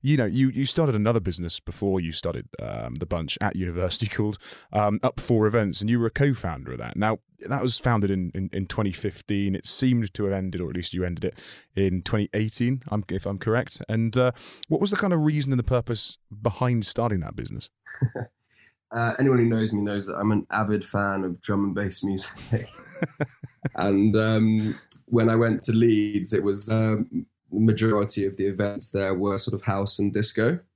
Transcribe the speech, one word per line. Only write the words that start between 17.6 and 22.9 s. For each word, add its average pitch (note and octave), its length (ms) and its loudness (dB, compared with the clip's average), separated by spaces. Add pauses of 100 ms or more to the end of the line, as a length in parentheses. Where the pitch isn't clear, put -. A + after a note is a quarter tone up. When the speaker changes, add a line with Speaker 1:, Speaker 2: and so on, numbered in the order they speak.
Speaker 2:
<laughs> A#2 80 2 (840)
Uh, A#2 280 0
anyone C3+ 180 6
who A#2 80 6
knows A2 260 2
me G#2 100 0
knows G2+ 260 -2
that - 80 -6
I'm G#2 160 2
an G2+ 180 2
avid G#2 340 0
fan G2 400 -2
of F2+ 180 -6
drum G2+ 220 0
and G2 120 -2
bass G2+ 280 -2
music. G2 280 -4 (200)
<laughs> A#2+ 160 -2 (640)